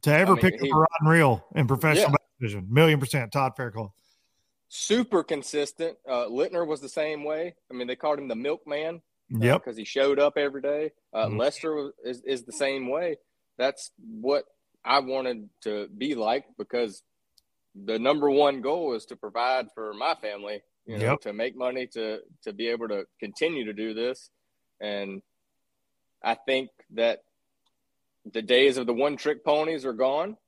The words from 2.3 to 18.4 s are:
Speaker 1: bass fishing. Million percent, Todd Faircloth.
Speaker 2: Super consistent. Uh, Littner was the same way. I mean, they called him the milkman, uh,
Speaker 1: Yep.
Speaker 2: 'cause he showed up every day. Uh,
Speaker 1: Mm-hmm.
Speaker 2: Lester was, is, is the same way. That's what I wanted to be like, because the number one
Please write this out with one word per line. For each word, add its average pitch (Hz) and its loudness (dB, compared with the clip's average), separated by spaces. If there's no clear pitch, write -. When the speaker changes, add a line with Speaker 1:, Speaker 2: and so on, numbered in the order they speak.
Speaker 1:
bass 117 -4
fishing. 98 -8
Million 151 6
percent, 127 -2
Todd 135 0
Faircloth. 110 -8
Speaker 2:
Super 214 0
consistent. 147 -4
Uh, 123 0
Littner 165 -2
was 151 -4
the 135 -14
same 151 -4
way. 156 -6
I - -16
mean, 123 -6
they 127 -4
called 147 -2
him 139 -10
the 117 -4
milkman, 151 -6
uh, 120 -2
Speaker 1:
Yep. 120 4
Speaker 2:
'cause 113 -12
he 110 -12
showed 139 2
up 143 2
every 139 -2
day. 147 -4
Uh, 110 0
Speaker 1:
Mm-hmm. 104 -4
Speaker 2:
Lester 147 -2
was, 143 -6
is, 123 -8
is 127 -4
the 117 -18
same 135 -4
way. 160 -2
That's 135 -2
what 120 -2
I 135 4
wanted 127 -4
to 104 -6
be 131 -4
like, 117 -2
because 107 -4
the 110 -2
number 143 4
one 139 4